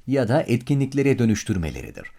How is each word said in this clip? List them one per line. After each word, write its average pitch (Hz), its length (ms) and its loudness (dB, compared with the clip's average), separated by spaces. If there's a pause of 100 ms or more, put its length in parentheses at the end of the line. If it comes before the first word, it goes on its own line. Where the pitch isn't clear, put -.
ya 127 220 0
da 139 140 2
etkinliklere 135 760 0
dönüştürmeleridir. 85 880 -2 (100)